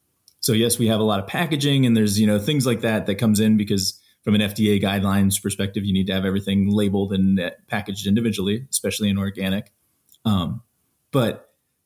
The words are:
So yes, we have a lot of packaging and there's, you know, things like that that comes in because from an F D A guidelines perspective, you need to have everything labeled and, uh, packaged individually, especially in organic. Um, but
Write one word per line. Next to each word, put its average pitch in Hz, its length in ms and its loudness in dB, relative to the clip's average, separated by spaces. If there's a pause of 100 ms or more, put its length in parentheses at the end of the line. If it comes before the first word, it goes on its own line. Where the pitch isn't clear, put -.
(420)
So - 100 0
yes, 113 260 2
we 117 80 2
have 107 140 2
a 110 40 2
lot 104 160 2
of 90 60 -8
packaging 143 580 0
and 117 120 4
there's, 104 220 2
you 110 80 4
know, 104 120 2
things 131 280 0
like 120 140 0
that 110 260 0
that 101 100 -2
comes 107 240 2
in 110 180 4
because 101 420 -2 (220)
from 104 120 0
an 107 60 2
F 101 140 -2
D 107 160 2
A 101 100 2
guidelines 98 640 0
perspective, 98 420 -4
you 101 80 0
need 95 140 0
to 98 80 -2
have 95 100 -2
everything 98 460 0
labeled 101 420 0
and, 95 280 2
uh, 85 100 -4 (180)
packaged 101 380 -8
individually, 107 640 0
especially 101 400 -4
in 98 80 0
organic. 98 540 -4 (520)
Um, 180 380 -2 (480)
but 117 380 -2 (380)